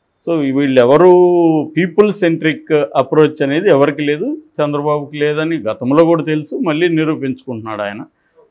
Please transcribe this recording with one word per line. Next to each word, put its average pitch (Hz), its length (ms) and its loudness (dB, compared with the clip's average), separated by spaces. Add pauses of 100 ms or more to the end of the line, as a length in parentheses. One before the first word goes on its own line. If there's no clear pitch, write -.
(280)
So 170 60 -2
వీళ్ళెవరూ 139 760 4 (680)
పీపుల్ 190 360 2
సెంట్రిక్ 160 600 -2 (220)
approach 151 460 2
అనేది 151 280 0
ఎవరికి 143 320 2
లేదు, 160 360 -4 (260)
చంద్రబాబుకి 147 540 -4
లేదని 151 400 -2
గతంలో 131 480 0
కూడా 165 180 0
తెలుసు, 156 320 -6
మళ్ళీ 175 320 -2
నిరూపించుకుంటున్నాడు 131 920 -6
ఆయన. 101 240 -8 (460)